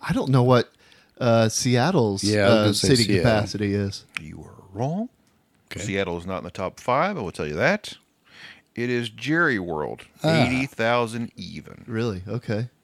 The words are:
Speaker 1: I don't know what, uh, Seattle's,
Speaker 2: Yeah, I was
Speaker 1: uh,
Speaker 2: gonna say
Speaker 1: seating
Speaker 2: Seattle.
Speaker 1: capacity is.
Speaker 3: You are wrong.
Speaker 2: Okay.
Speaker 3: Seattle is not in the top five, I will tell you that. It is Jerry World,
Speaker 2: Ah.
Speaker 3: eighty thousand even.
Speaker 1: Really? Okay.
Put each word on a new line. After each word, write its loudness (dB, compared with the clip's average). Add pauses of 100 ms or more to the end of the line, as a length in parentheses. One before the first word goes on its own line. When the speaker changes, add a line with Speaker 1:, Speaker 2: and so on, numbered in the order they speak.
Speaker 1:
I -4
don't -2
know 6
what, 4 (480)
uh, 4
Seattle's, 2
Speaker 2:
Yeah, 2
I 4
was 6
Speaker 1:
uh, 6
Speaker 2:
gonna 2
say 0
Speaker 1:
seating 6
Speaker 2:
Seattle. 2
Speaker 1:
capacity 0
is. -4 (160)
Speaker 3:
You -14
are -20 (100)
wrong. -6 (600)
Speaker 2:
Okay. -12
Speaker 3:
Seattle -4
is -10
not -6
in -14
the -12
top -8
five, -2
I -6
will -6
tell -6
you -6
that. -2 (760)
It -4
is -2
Jerry 0
World, -6 (220)
Speaker 2:
Ah. 4
Speaker 3:
eighty 0
thousand -2
even. -14
Speaker 1:
Really? -4
Okay. -4 (140)